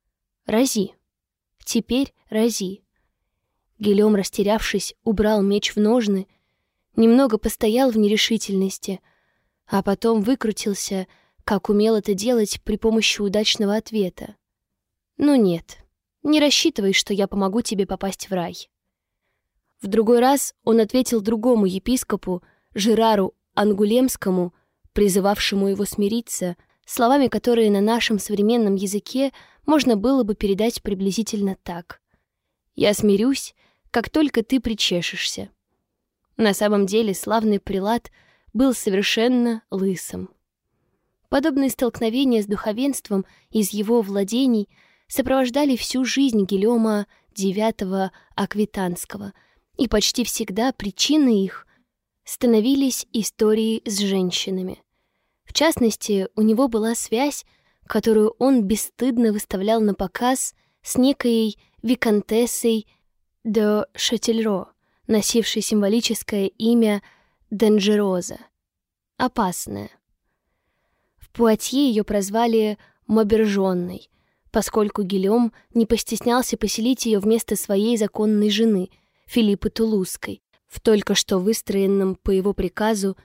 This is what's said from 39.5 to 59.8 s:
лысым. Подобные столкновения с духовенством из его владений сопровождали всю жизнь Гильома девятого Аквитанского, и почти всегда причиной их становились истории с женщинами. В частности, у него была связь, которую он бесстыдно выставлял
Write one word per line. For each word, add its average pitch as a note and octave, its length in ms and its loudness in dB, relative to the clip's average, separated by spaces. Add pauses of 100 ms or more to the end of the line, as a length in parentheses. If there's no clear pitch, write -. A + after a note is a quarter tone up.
лысым. F#3+ 580 -6 (1000)
Подобные C4+ 420 0
столкновения A#3 720 0
с G3+ 40 -6
духовенством G#3 800 -4 (260)
из G#3+ 200 0
его G#3+ 320 0
владений G#3 640 -2 (400)
сопровождали C4 680 0
всю B3+ 280 -4
жизнь A3+ 400 2
Гильома G#3 600 0 (280)
девятого F#3+ 800 -4 (220)
Аквитанского, G3+ 1000 -6 (460)
и B3 100 0
почти G#3+ 360 0
всегда A3 480 -4
причиной A#3+ 720 2
их - 240 -8 (580)
становились B3 920 0
истории A3 720 0
с G3+ 120 -6
женщинами. F#3+ 840 -4 (640)
В - 100 -20
частности, A3 840 0
у G#3+ 60 0
него A3 260 2
была A3+ 260 -2
связь, C4 520 -4 (400)
которую G#3+ 520 2
он B3 260 4
бесстыдно A3+ 680 0
выставлял G#3 480 -2